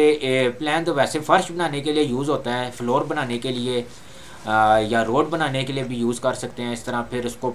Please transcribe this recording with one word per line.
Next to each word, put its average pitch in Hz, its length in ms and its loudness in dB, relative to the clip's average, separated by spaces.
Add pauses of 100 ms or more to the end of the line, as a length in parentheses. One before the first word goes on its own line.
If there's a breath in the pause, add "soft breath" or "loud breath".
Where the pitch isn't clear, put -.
(140)
ए, 131 380 2
plan 151 340 -2
तो 170 100 0
वैसे 143 260 0
फर्श 175 300 4
बनाने 165 300 -2
के 151 120 -2
लिए 151 100 4
यूज़ 139 280 0
होता 123 240 -2
है, 123 160 -4
floor 123 340 0
बनाने 143 340 -4
के 131 120 -6
लिए, 123 300 -2 (680 loud breath)
आ, 110 340 6
या 113 220 2
road 127 280 2
बनाने 143 340 0
के 135 80 -6
लिए 135 120 -4
भी 123 120 -6
यूज़ 117 240 0
कर 127 140 0
सकते 123 280 -8
हैं 120 100 -4
इस 117 120 -8
तरह। 120 260 -2
फिर 120 160 -4
उसको 120 280 -4